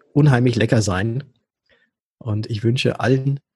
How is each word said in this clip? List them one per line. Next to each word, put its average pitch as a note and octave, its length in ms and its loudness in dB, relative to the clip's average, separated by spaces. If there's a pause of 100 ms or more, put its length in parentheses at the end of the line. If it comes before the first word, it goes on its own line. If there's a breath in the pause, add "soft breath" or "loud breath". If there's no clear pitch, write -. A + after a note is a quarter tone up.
(140)
unheimlich B2+ 420 4
lecker A#2 260 2
sein. G#2 420 -4 (920)
Und A2 320 -6
ich G#2+ 140 -6
wünsche A#2+ 360 0
allen C3+ 400 0 (160)